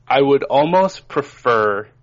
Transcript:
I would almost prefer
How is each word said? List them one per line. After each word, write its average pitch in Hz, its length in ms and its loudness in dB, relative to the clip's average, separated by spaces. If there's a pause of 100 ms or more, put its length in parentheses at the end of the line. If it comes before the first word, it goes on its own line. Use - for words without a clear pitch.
I 131 120 2
would 139 240 2
almost 175 640 -2
prefer 110 800 -2 (160)